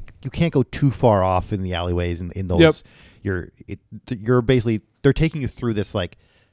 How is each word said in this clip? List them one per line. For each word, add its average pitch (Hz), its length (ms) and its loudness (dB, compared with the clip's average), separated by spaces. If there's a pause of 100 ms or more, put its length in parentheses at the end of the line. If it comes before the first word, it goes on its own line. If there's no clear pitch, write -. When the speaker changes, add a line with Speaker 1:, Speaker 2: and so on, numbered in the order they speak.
(220)
Speaker 1:
you 135 80 -10
can't 165 240 0
go 131 100 4
too - 280 -2
far 104 320 2
off 92 280 0
in 95 120 -4
the 92 100 -4
alleyways 87 480 -2
and 87 120 -10
in 95 140 -8
those. 90 120 0
Speaker 2:
Yep. 160 160 6 (480)
Speaker 1:
You're, 92 280 -6 (160)
it, - 120 -12 (260)
th-, 107 160 -8
you're 123 200 2
basically, 113 400 0 (200)
they're 139 120 4
taking 160 280 0
you 120 60 -4
through 117 260 -4
this, 104 220 -4
like, 90 220 -4 (360)